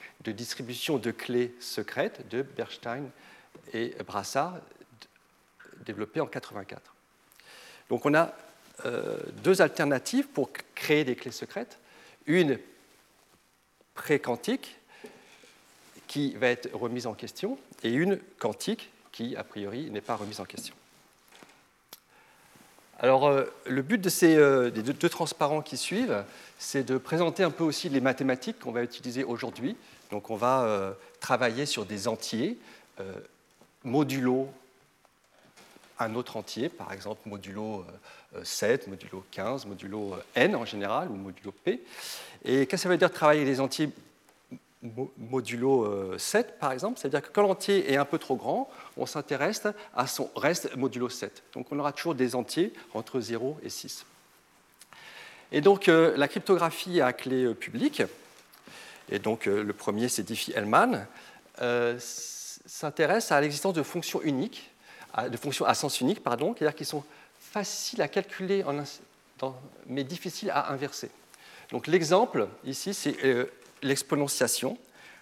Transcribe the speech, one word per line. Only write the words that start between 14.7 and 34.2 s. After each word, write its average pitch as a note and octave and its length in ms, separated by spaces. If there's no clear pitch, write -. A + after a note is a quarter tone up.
qui C#3+ 260
va B2 140
être B2 240
remise A#2+ 340
en A2 80
question G3 420
et A#2 80
une F3+ 260
quantique - 500
qui, A#2 240
a - 80
priori, A2 480
n'est G#2 80
pas A#2 160
remise G#2 240
en F#2+ 40
question. - 300
Alors, C3 300
euh, C#3 160
le C3 160
but F#3+ 180
de F#3 80
ces, E3 260
euh, C#3 360
des A2 120
deux, B2 100
deux E3+ 160
transparents D3+ 540
qui C3+ 140
suivent, E3+ 480
c'est - 240
de B2+ 160
présenter E3 460
un D3+ 80
peu D#3 100
aussi D#3 260
les C#3 120
mathématiques C3 580
qu'on B2 140
va A#2+ 100
utiliser B2 400
aujourd'hui. A#2+ 540
Donc, G#2 200
on A2 60
va, B2 280
euh, G2 280
travailler B2 440
sur A2+ 220
des G2+ 220
entiers, A#2 500
euh, F#2+ 160
modulo C3 640